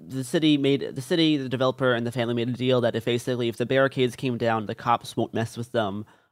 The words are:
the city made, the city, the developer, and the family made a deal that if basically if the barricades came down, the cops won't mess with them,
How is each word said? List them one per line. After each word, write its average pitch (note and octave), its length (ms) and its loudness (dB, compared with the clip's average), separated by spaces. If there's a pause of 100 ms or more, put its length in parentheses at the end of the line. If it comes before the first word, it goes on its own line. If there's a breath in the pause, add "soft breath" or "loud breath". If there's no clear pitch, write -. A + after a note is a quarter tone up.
(160)
the C3 80 -4
city D3+ 340 4
made, C#3 360 0
the C3 60 -8
city, D#3+ 380 2
the C3 100 -6
developer, B2+ 460 2
and A#2 120 0
the A#2 60 -4
family A#2+ 220 -2
made A#2+ 160 0
a - 20 -4
deal B2+ 300 2
that A2+ 120 0
if A2+ 120 -4
basically A#2+ 420 0
if A2+ 80 -4
the B2 80 -2
barricades C3 500 2
came B2 220 -4
down, A2+ 300 0
the A2+ 80 -8
cops - 420 -2
won't A2+ 160 -2
mess A#2 240 -4
with A#2 160 -10
them, G#2 320 -2 (280 soft breath)